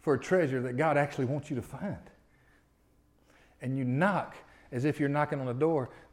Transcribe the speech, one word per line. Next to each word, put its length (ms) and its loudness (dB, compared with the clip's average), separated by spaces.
for 140 2
a 40 -2
treasure 420 2
that 140 -4
God 220 4
actually 280 0
wants 240 -4
you 60 -4
to 60 -4
find. 360 -8
And 160 -4
you 80 -2
knock 500 0
as 120 -2
if 160 0
you're 100 2
knocking 300 0
on 80 -4
a 60 -4
door 380 2